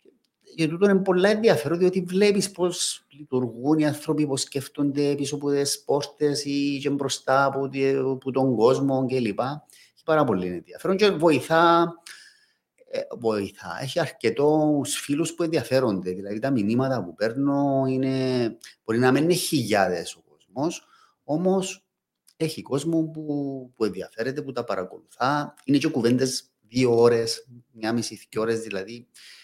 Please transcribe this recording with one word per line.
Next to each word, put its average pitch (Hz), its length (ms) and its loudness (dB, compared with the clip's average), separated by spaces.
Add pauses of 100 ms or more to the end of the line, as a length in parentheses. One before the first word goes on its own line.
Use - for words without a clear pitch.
(560)
Και 160 120 0
τούτο 175 220 2
είναι 196 120 6
πολλά 190 280 2
ενδιαφέρον, 214 500 2
διότι 185 220 2
βλέπεις 196 500 2
πώς - 580 -4
λειτουργούν 127 680 -2
οι 151 80 2
άνθρωποι, 151 420 -2
πώς 135 140 -4
σκέφτονται 143 760 -2
πίσω 143 200 -4
από 143 160 -4
τις 143 340 -2
πόρτες 143 600 -2
ή 143 360 -2
και 143 80 -2
μπροστά 135 560 0
από 135 240 -2
τη-, 135 200 0
από 135 420 -2
τον 131 240 2
κόσμο 131 520 2
κλπ. 120 320 -2
Έχει - 640 -10
πάρα 156 180 4
πολύ 95 240 0
ενδιαφέρον 90 500 -6
και 208 120 4
βοηθά, 170 840 4 (960)
ε, - 100 -6 (200)
βοηθά. 101 600 -4
Έχει 135 180 -6
αρκετούς 147 1000 0
φίλους 156 340 -2
που 175 100 -4
ενδιαφέρονται. 127 680 0
Δηλαδή, 98 280 -8
τα 131 120 -2
μηνύματα 120 520 0
που 87 120 -12
παίρνω 139 720 0
είναι, 131 720 -2 (280)
μπορεί 113 140 0
να 127 120 4
μην 147 120 4
είναι 175 100 4
χιλιάδες 101 840 0
ο - 140 -20
κόσμος, - 580 -8 (360)
όμως 185 600 -2 (520)
έχει 156 240 -6
κόσμο 151 400 -2 (120)
που, 156 120 -12 (500)
που 113 100 -2
ενδιαφέρεται, 110 560 -6
που 131 100 -10
τα 123 120 -6
παρακολουθά. 120 880 -4 (100)
Είναι 139 140 2
και 139 100 0
κουβέντες 127 600 0 (180)
δύο 120 340 2
ώρες, 117 460 4 (240)
μια 110 220 -6
μισή, 113 260 -4 (100)
δύο 110 120 -4
ώρες, 113 180 0
δηλαδή, 110 480 -10 (360)